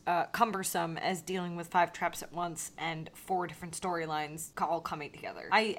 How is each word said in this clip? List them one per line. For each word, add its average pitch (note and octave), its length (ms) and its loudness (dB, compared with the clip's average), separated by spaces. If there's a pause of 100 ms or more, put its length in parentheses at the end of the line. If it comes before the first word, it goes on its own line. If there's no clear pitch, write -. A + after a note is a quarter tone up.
uh, E3+ 200 4
cumbersome F#3 720 2
as F3 240 0
dealing F3 340 -2
with E3+ 120 -6
five F3 260 6
traps - 280 0
at - 120 -12
once E3+ 420 -4
and D#3+ 380 -4
four F3+ 320 0
different E3 260 -8
storylines D#3+ 840 -2
ca-, D#3+ 100 2
all D#3+ 160 2
coming D3 280 -4
together. - 400 -10
I, G#3+ 280 6